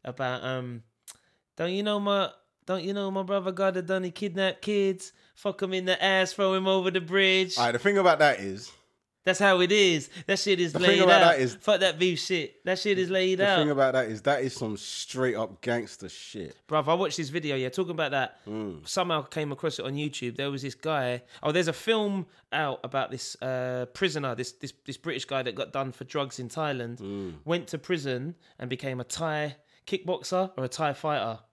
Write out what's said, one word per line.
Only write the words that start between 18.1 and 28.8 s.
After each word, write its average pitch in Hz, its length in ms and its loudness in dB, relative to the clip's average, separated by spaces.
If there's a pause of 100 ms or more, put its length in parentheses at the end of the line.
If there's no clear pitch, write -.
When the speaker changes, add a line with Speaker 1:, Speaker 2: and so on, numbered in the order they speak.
Speaker 1:
that. 135 340 -4
Speaker 2:
Mm. 104 400 -8
Speaker 1:
Somehow 175 360 -2
came 143 320 -6
across 147 260 -4
it - 60 -8
on 135 80 -4
YouTube. 139 420 -6
There 139 160 -4
was 139 100 -6
this 135 140 -8
guy. 127 480 -4 (180)
Oh, 151 120 -2
there's 170 160 2
a 160 40 -4 (160)
film 208 360 0 (260)
out 143 320 -2
about 131 280 -4
this, - 300 -10
uh, 127 520 -4
prisoner, 147 420 -2
this, 123 240 -8
this, - 140 -12 (120)
this 131 120 -10
British 135 260 -6
guy 135 180 -4
that 123 140 -4
got - 160 -6
done 135 220 -4
for - 100 -14
drugs 135 360 -6
in 123 100 -10
Thailand. 123 500 -4
Speaker 2:
Mm. 98 360 -8 (100)
Speaker 1:
Went 170 240 -2
to 160 80 -6
prison 139 580 -4 (240)
and 123 100 -10
became 131 300 -6